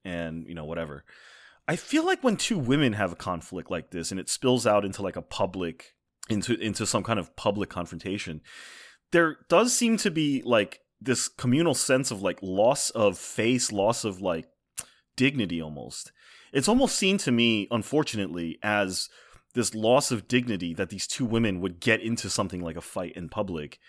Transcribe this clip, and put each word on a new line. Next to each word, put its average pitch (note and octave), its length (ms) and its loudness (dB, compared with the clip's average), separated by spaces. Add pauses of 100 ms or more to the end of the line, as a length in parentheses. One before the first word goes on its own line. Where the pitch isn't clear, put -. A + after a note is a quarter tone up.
and, E2 420 -8
you E2+ 60 -14
know, D#2 120 -10
whatever. D#2 380 -8 (640)
I D3+ 80 -2
feel D#4+ 300 0
like F#4 180 2
when A#3 140 4
two - 200 -2
women C3 360 4
have G2 200 0
a - 20 -14
conflict F2 560 -6
like E2+ 200 -6
this, E2+ 200 -6
and F#2+ 80 -6
it F2+ 100 -8
spills B2 380 2
out G#2 160 6
into, G2 180 -6
like, F#2 140 -4
a F2 60 -8
public, F2+ 720 -6 (360)
into, A2 260 0
into G#2 300 -4
some G#2 160 0
kind G#2 180 -2
of - 160 -10
public G2+ 340 -2
confrontation, F2 720 -8 (720)
there E3 260 2 (100)
does A3+ 260 4
seem A3+ 240 2
to G3 140 0
be, D3+ 320 0
like, A2+ 380 2 (180)
this A#2 280 0
communal C#3+ 460 2
sense C3 380 2
of, G2 100 -6
like, F#2 200 -2
loss G2+ 480 2
of G#2 280 2
face, A#2 540 0
loss G#2 320 2
of, G2 180 -6
like, E2+ 260 -2 (680)
dignity A#2 460 2
almost. D2 500 -12 (400)
It's C3 160 2
almost B3 280 4
seen G3 240 4
to C3+ 120 0
me, A#2 400 4
unfortunately, G2+ 920 -2
as G#2 480 0 (440)
this A#2 220 0
loss A#2+ 360 4
of A2 160 -4
dignity A2 460 0
that F2+ 160 -4
these F#2+ 180 -8
two - 180 -4
women A2 360 0
would F2 180 -4
get A2+ 220 2
into A2+ 280 -4
something F#2 320 -4
like E2 160 -6
a E2 40 -10
fight F2+ 340 -8
in E2 140 -12
public, E2+ 600 -6